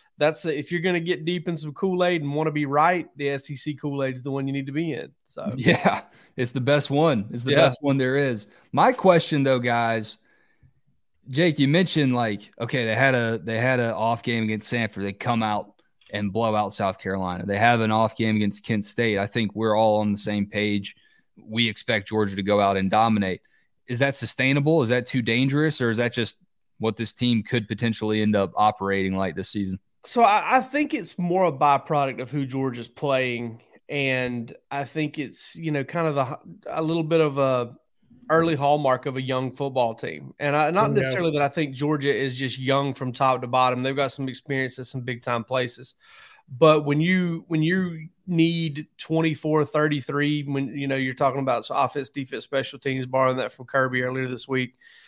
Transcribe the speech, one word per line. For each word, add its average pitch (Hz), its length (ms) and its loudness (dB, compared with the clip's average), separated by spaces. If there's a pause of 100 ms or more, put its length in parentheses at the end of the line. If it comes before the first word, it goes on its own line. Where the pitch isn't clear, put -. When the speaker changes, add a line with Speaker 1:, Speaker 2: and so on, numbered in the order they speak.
(160)
Speaker 1:
that's, 156 300 0
if 147 260 -4
you're 175 80 -2
gonna 175 200 0
get 165 260 -4
deep 175 220 -4
in 175 80 -4
some 147 180 -10
Kool-Aid 180 480 0
and 143 120 -4
wanna 156 160 0
be 147 140 -2
right, 151 520 2
the 143 120 -2
S 139 220 -6
E 143 60 -8
C 151 180 -6
Kool-Aid 135 420 -4
is 123 60 -14
the 139 80 -6
one 135 160 -4
you 139 80 -4
need 139 120 -4
to 135 60 -10
be 156 220 -4
in. - 180 -10 (140)
So - 260 -8
Speaker 2:
<laughs> 123 40 -8
yeah, 175 480 2 (300)
it's 123 160 -2
the 131 120 -4
best 143 260 2
one. 143 420 2
It's 120 140 -10
the 139 80 0
Speaker 1:
Yeah. 139 60 6
Speaker 2:
best 135 240 4
one 139 160 2
there 131 180 0
is. 135 300 -2 (260)
My 170 200 6
question 170 500 4
though, 131 180 2
guys, 117 560 -2 (1120)
Jake, 147 300 2
you 135 100 4
mentioned, 151 460 4
like, 113 440 -2
okay, 120 280 -2
they 110 80 0
had 131 200 4
a, 117 240 0
they 107 200 -4
had 127 220 2
an 117 100 0
off 110 320 -2
game 117 220 0
against 110 280 -4
Samford. 113 300 -4
They 101 100 -4
come 113 300 -2
out 107 320 -4 (380)
and 104 200 -4
blow 110 240 0
out 104 180 -2
South 95 240 -2
Carolina. 92 480 -4
They 98 100 0
have 117 260 4
an 110 100 2
off 110 240 2
game 110 180 0
against 104 300 -2
Kent 107 200 -2
State. 113 320 0
I 98 120 -2
think 110 260 -2
we're 107 220 2
all 107 240 4
on 104 100 0
the 101 80 0
same 104 260 -2
page. 104 520 -2 (440)
We 113 280 0
expect 107 400 -2
Georgia 107 260 0
to 98 80 -4
go 101 160 4
out 98 180 4
and 95 140 0
dominate. 107 520 2 (440)
Is 123 140 -4
that 139 160 0
sustainable? 143 680 2
Is 113 60 0
that 123 180 0
too 127 160 -2
dangerous? 135 580 0
Or 123 80 2
is 110 100 0
that 120 140 0
just 113 240 -4 (420)
what 110 180 -2
this 113 160 -6
team 120 320 0
could 117 240 -2
potentially 107 540 0
end 107 120 2
up 98 220 2
operating 98 580 2
like 95 220 -2
this 95 140 -8
season? 95 280 -4 (240)
Speaker 1:
So 233 220 2
I, 202 320 4
I 262 60 6
think 294 320 -4
it's 208 220 -6
more 180 280 0
a 170 80 2
byproduct 139 680 0
of 127 80 -8
who 143 160 -4
Georgia's 127 440 -4
playing. 123 720 -2 (260)
And 127 640 -2 (160)
I 139 140 -6
think 151 340 -4
it's, - 380 -10
you 160 160 -6
know, 143 140 -2
kind 165 240 -2
of 147 80 -2
the, 139 220 -2 (280)
a 151 160 -4
little 165 220 0
bit 160 160 2
of 147 180 2
a, 127 380 0 (540)
early 165 240 4
hallmark 143 520 2
of 117 100 -6
a 135 60 -6
young 131 300 -2
football 127 420 -2
team. 76 440 -10
And 143 180 0
I, 151 140 2
not 202 160 2
Speaker 3:
Bingo. 208 140 2
Speaker 1:
necessarily 170 320 0
that 147 100 2
I 143 60 2
think 143 260 -2
Georgia 139 400 0
is 123 240 -2
just 131 200 -4
young 135 360 2
from 127 180 -6
top 131 300 2
to 127 40 -8
bottom. 127 360 2
They've 135 120 -2
got 135 180 0
some 135 160 -6
experience 131 500 -6
at 131 80 -10
some 131 160 -8
big 120 200 -8
time 117 220 -2
places. 127 520 -6 (520)
But 151 360 4
when 147 160 2
you, 170 480 0
when 160 140 0
you 170 460 -2 (180)
need 165 600 0 (120)
twenty-four, 160 680 0
thirty-three, 147 800 0
when, 139 320 -4
you 143 120 -4
know, 135 80 0
you're 131 180 -2
talking 139 260 0
about 127 300 -2
offense, 139 380 -2
defense, 131 360 -8
special 135 340 -4
teams, 131 280 -4
borrowing 131 300 2
that 123 160 -4
from 127 140 -18
Kirby 127 360 0
earlier 127 260 -4
this 123 200 -8
week, 131 260 -2 (340)